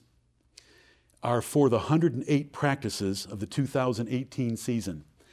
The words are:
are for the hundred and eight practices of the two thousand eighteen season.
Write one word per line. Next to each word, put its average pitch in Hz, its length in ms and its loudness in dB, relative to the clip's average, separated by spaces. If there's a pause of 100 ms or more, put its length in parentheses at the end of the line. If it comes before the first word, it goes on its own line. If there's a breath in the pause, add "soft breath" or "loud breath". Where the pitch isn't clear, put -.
(1200 soft breath)
are 120 200 2
for 143 280 4
the 110 100 4
hundred 156 340 2
and 127 140 -6
eight 147 240 0
practices 117 760 -2
of 104 140 -10
the 104 60 -6
two 139 200 -2
thousand 123 440 0
eighteen 123 480 -4
season. 98 480 -4 (280 soft breath)